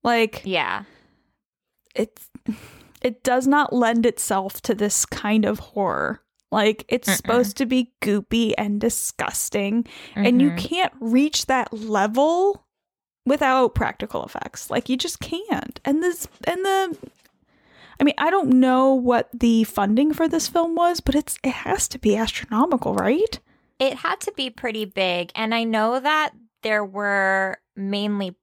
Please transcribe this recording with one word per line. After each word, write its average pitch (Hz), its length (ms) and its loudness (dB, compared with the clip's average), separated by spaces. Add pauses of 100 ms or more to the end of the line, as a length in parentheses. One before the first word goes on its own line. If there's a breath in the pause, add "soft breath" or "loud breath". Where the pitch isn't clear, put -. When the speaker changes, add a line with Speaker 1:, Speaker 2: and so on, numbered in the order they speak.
Speaker 1:
Like, 226 400 0
Speaker 2:
Yeah. 160 400 -4 (1120 soft breath)
Speaker 1:
it's, - 320 -6 (720 loud breath)
it 247 220 -4
does 254 240 2
not 294 240 4
lend 233 340 2
itself 196 560 -2
to 226 140 0
this 208 300 0
kind 214 380 0
of 214 140 0
horror. 180 640 -4 (300)
Like, 214 380 0
it's 240 200 -2
Speaker 2:
Mm-mm. 185 80 2
Speaker 1:
supposed 226 400 0
to 269 100 -2
be 254 340 0
goopy 214 560 0
and 208 240 -2
disgusting, - 1040 -2 (280 loud breath)
and 240 260 4
you 277 100 6
Speaker 2:
Mm-hmm. 277 160 -6
Speaker 1:
can't 359 340 -2
reach 254 460 2
that 254 260 0
level 226 920 2 (640)
without 262 480 2
practical - 500 -4
effects. - 460 -12
Like, - 180 -4
you 262 80 0
just 320 240 -6
can't. - 640 -8
And 285 180 2
this, 359 260 -4 (160)
and 370 200 -2
the, 381 320 0 (1040 soft breath)
I 269 40 4
mean, 294 140 4
I 330 120 2
don't 359 200 2 (100)
know 262 340 4
what 240 380 2
the 226 320 4
funding 220 480 2
for 330 160 0
this 320 200 0
film 330 280 0
was, 349 240 0
but 269 160 0
it's, - 260 -2
it 269 80 0
has - 380 -4
to 262 100 -12
be 208 180 2
astronomical, 226 800 -2
right? 240 460 0 (400)
Speaker 2:
It 262 160 0
had 349 240 -4
to 415 160 -8
be 262 140 -4
pretty 220 340 -6
big. 180 500 -2
And 220 180 -4
I 233 120 0
know 220 340 0
that 302 320 0 (320)
there 214 220 0
were 190 760 0 (160)
mainly 202 680 -4